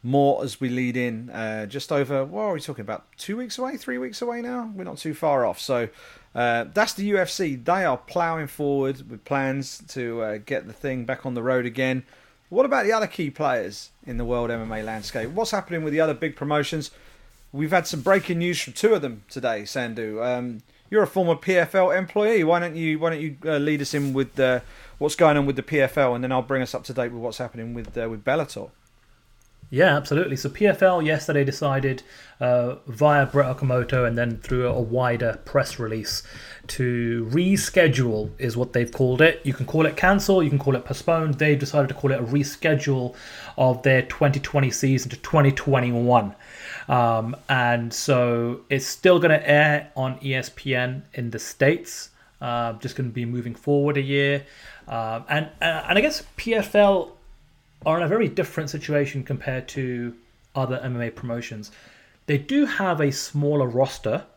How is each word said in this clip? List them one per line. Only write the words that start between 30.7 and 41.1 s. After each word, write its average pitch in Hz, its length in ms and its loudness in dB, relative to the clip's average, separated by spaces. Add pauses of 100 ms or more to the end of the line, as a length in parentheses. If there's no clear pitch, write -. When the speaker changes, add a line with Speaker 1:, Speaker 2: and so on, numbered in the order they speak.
Speaker 2:
L 180 180 6
yesterday 151 440 2
decided, 135 580 -2 (380)
uh, 123 360 2 (100)
via 143 380 4
Brett 131 320 2
Okamoto 127 500 2
and 117 120 0
then 117 200 0
through 123 300 -2
a 123 120 -2
wider 120 680 0
press - 320 0
release, 110 440 -6 (460)
to 120 600 -2
reschedule, 135 1080 2
is 117 160 -4
what 123 200 -2
they've 120 180 0
called 127 300 4
it. 160 220 6
You 135 100 0
can 131 100 -4
call 160 220 2
it - 100 -2
cancel, 196 460 4
you 147 80 2
can 139 80 2
call 135 180 2
it - 80 -4
postponed. 160 500 0